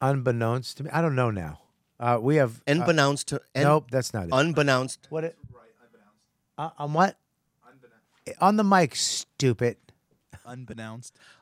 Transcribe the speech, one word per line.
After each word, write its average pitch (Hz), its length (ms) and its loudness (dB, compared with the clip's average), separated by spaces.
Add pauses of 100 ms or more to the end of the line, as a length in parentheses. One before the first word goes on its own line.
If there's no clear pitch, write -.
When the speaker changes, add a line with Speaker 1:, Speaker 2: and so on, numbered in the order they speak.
Speaker 1:
unbeknownst 123 800 -2
to 139 60 -10
me. 156 80 -10
I 156 100 -2
don't 156 140 0
know 123 140 2
now. 82 300 -8 (380)
Uh, 120 200 0
we 135 180 2
have, 120 200 2 (100)
uh, 143 60 2
Speaker 2:
Unbeknownst 147 560 2
to, - 140 -6 (120)
un- 135 80 0
Speaker 1:
nope, 147 280 2
that's 127 240 -4
not 101 100 -6
it. 85 80 -8
Speaker 2:
unbeknownst. 135 800 0
Speaker 1:
What 156 140 -6
it, 165 120 -10 (1200)
uh, 156 220 -8
on 147 160 -6
what? 185 240 2 (1200)
On 202 160 4
the 214 80 2
mic, 185 320 4
stupid. - 800 -2 (680)
Speaker 3:
Unbeknownst. 117 680 -16 (280)